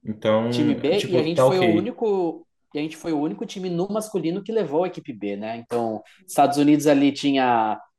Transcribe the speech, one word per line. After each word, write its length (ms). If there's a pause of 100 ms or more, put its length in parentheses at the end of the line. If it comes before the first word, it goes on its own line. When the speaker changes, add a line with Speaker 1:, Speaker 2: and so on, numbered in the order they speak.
Speaker 1:
Então, 460
Speaker 2:
time 240
B, 240
Speaker 1:
tipo, 160
Speaker 2:
e 20
a 60
gente 140
Speaker 1:
tá 100
Speaker 2:
foi 120
o 40
Speaker 1:
ok. 140
Speaker 2:
único, 680 (260)
e 60
a 40
gente 140
foi 160
o 80
único 240
time 240
no 200
masculino 540
que 100
levou 320
a 20
equipe 260
B, 220
né? 220
Então, 460 (240)
Estados 320
Unidos 280
ali 240
tinha 680 (200)